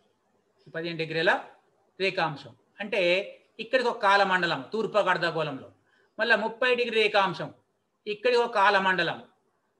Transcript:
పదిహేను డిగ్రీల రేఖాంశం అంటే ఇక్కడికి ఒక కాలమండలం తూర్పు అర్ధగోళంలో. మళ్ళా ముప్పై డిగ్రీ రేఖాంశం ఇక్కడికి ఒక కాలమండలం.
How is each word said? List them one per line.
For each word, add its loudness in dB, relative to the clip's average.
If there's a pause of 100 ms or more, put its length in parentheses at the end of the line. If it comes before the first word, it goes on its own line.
(760)
పదిహేను -6
డిగ్రీల 0 (540)
రేఖాంశం -4 (240)
అంటే 0 (260)
ఇక్కడికి 0
ఒక -4
కాలమండలం 2
తూర్పు -2
అర్ధగోళంలో. -2 (480)
మళ్ళా 4
ముప్పై 0
డిగ్రీ 0
రేఖాంశం 0 (540)
ఇక్కడికి 0
ఒక -2
కాలమండలం. 2 (560)